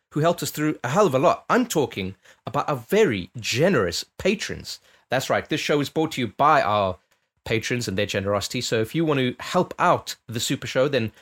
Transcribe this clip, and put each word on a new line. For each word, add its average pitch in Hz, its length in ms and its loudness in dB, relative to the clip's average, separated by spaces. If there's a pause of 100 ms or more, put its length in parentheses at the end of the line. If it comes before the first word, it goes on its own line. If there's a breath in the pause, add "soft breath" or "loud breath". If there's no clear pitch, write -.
(140)
who 151 80 -2
helped 170 220 2
us - 80 -6
through 151 320 -2
a - 60 -2
hell 196 160 4
of 143 100 2
a 127 40 4
lot. 156 300 2
I'm 240 180 4
talking 98 480 -2 (300 soft breath)
about 143 220 -4
our 151 100 0
very 123 520 0 (100)
generous 113 640 0 (140)
patrons. 185 600 -4 (300 soft breath)
That's 131 200 0
right, 101 180 0
this 151 140 -2
show 151 180 0
is 139 100 -2
brought 156 240 -2
to 135 80 -4
you 120 60 -2
by 139 340 4
our 98 360 0 (480)
patrons 120 420 -2
and 95 100 -4
their 104 100 0
generosity. 101 540 -2
So 113 200 0
if 110 140 -4
you 165 100 0
want 147 140 2
to 123 200 0
help - 380 -2
out 170 380 0 (120)
the 117 120 -6
Super 131 280 -4
Show, 135 200 2
then 120 240 -2 (100)